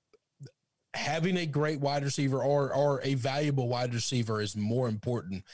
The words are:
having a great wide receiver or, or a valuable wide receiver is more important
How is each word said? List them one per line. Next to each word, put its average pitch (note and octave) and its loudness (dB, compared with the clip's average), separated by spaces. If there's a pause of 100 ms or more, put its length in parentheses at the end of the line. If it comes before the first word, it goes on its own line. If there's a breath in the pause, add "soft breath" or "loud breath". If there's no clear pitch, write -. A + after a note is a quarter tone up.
(920)
having E3 0
a F3 0
great D3 0
wide C#3+ 0
receiver C3+ 0
or, C#3 2
or C#3 4
a C#3 0
valuable C3+ 0
wide B2 0
receiver A2+ 0
is G#2+ -4
more A#2 2
important G#2 -4